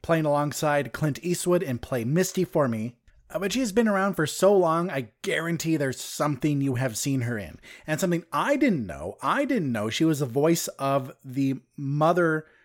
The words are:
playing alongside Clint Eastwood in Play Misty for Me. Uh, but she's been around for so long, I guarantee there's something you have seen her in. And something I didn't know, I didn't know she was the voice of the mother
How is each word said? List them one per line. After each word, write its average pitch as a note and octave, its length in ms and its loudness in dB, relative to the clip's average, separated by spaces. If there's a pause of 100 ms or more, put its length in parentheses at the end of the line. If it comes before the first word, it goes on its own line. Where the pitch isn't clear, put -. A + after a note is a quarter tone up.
playing D#3+ 240 0
alongside C#3+ 640 0
Clint D3+ 300 -2
Eastwood F3 400 2
in B2+ 160 -4
Play A#2+ 260 -4
Misty F3+ 400 0
for D3+ 240 2
Me. A2+ 280 -4 (340)
Uh, - 80 -6
but G3 120 -4
she's A#3+ 220 -2
been A3+ 160 4
around G3 240 2
for D#3+ 140 0
so F#3+ 280 4
long, F3 360 4
I C3+ 180 -6 (140)
guarantee D#3+ 560 -2
there's C3+ 200 -2
something D3 640 -2
you C#3 140 0
have A#2+ 240 -2
seen C3+ 240 -2
her A#2 160 -2
in. E2 200 -12 (280)
And D#3 120 -2
something F3 320 0
I G#3 260 2
didn't G3+ 300 2
know, F#2 360 -10
I G#3+ 240 0
didn't G3 260 0
know G#2+ 160 -2
she A2+ 160 0
was D#3+ 140 2
the C#3+ 80 -2
voice D3 420 0
of C3+ 440 -2 (120)
the C3+ 300 -2 (200)
mother D#3 680 0 (200)